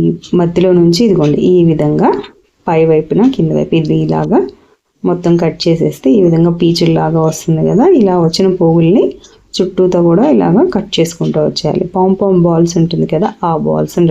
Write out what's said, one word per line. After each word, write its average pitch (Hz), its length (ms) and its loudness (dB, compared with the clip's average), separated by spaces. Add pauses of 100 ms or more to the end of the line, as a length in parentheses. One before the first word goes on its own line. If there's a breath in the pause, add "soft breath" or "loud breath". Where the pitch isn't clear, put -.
(400)
మధ్యలో 175 400 0
నుంచి 170 280 2
ఇదిగోండి 156 300 0 (140)
ఈ 180 40 4 (140)
విధంగా 151 400 0 (580)
పై 165 120 0 (100)
వైపున 160 320 0 (140)
కింద 160 240 -2
వైపు 156 220 -4
ఇది 156 140 -2 (120)
ఇలాగా 156 320 -2 (680 soft breath)
మొత్తం 175 240 0 (100)
కట్ 160 240 -4
చేసేస్తే 160 400 -2 (100)
ఈ - 80 2
విధంగా 165 340 2
పీచుల్లాగా 165 720 0
వస్తుంది 160 400 -4
కదా. 196 160 2 (160)
ఇలా 190 120 2 (120)
వచ్చిన 190 220 0 (120)
పోగుల్ని 170 460 2 (520 loud breath)
చుట్టూతో 180 420 0 (100)
కూడా 185 140 2 (120)
ఇలాగా 170 260 2 (140)
కట్ - 220 -6
చేసుకుంటూ 160 500 -2
వచ్చేయాలి. 151 380 -4 (100)
పాంపామ్ 190 500 0
బాల్స్ 170 360 0
ఉంటుంది 160 340 -2
కదా, 190 120 -2 (220)
ఆ - 20 -2 (140)
బాల్స్ని 156 460 -2